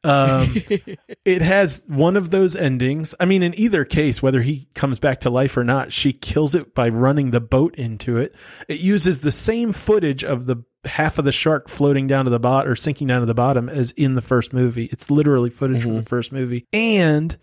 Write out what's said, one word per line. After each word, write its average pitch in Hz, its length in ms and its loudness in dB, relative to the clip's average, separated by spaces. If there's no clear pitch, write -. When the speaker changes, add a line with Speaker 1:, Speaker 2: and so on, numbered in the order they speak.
Speaker 1:
Um, 135 500 2
Speaker 2:
<laughs> - 680 -6
Speaker 1:
it 180 180 2
has 185 460 2
one 170 280 2
of 185 140 -2
those 190 260 2
endings. 143 640 -2
I 180 60 2
mean, 190 160 4
in 175 160 -2
either 208 260 2
case, 151 380 0
whether 131 200 2
he 135 320 -4
comes 135 240 -4
back 135 220 0
to 127 100 -2
life 127 260 0
or 123 80 0
not, 127 280 0
she - 200 0
kills 147 420 -2
it - 200 -4
by 120 140 0
running 131 440 2
the 120 80 2
boat 131 360 0
into 117 420 -6
it. 135 160 -4
It 151 120 -8
uses 180 400 2
the 143 120 0
same 226 400 0
footage 175 520 0
of 127 220 -4
the 120 160 -4
half - 340 -2
of 151 60 0
the 135 80 2
shark 156 360 0
floating 143 380 0
down 135 180 2
to 127 60 2
the 120 80 2
bot-, 127 280 2
or 123 100 0
sinking 143 320 -4
down 123 120 2
to 120 60 0
the 117 80 0
bottom 123 340 0
as 131 220 -2
in 135 240 0
the 123 80 0
first 120 320 0
movie. 123 380 0
It's - 180 -6
literally 143 400 2
footage 131 320 -2
from 120 80 -4
Speaker 2:
Mm-hmm. 110 80 -2
Speaker 1:
the 110 80 -4
first 123 260 -4
movie. 123 400 -6
And 175 720 2